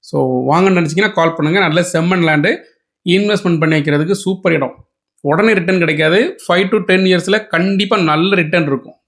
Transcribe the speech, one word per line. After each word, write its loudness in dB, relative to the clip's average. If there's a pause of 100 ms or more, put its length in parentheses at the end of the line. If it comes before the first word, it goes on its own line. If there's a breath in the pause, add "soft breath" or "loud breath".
So, -4 (320)
வாங்கன்னு 2
நினைச்சீங்கன்னா -2
கால் 0
பண்ணுங்க. 0
நல்ல 0 (140)
செம்மண் 0
லேண்டு, 2 (540 soft breath)
இன்வெஸ்ட்மெண்ட் 0
பண்ணி 2
வைக்கிறதுக்கு 0
சூப்பர் -2
இடம். -4 (480)
உடனே 2
ரிட்டர்ன் 0
கிடைக்காது. 2 (220)
ஃபைவ் 0
to 0 (100)
டென் 2
இயர்ஸ்ல 0 (160)
கண்டிப்பா 0 (140)
நல்ல 2
ரிட்டர்ன் 0
இருக்கும். -6 (120)